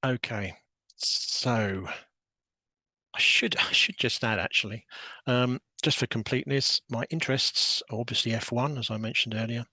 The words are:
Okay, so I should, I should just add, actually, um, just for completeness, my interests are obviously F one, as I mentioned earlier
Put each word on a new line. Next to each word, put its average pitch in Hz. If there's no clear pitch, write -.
Okay, 113
so 104
I -
should, -
I -
should -
just -
add, 110
actually, 104
um, 123
just -
for 131
completeness, 131
my 120
interests -
are 110
obviously 117
F -
one, 135
as 120
I 113
mentioned 110
earlier 117